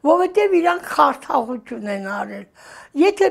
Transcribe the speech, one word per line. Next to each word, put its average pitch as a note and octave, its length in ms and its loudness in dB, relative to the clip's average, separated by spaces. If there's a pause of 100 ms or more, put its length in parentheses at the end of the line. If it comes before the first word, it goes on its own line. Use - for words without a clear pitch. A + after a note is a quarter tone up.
որովհետև F4+ 540 2
իրանք F4 340 0
խարդախություն B3 1000 -2
են G3 220 -8
արել։ G3+ 280 -10 (560)
Եթե G4 320 4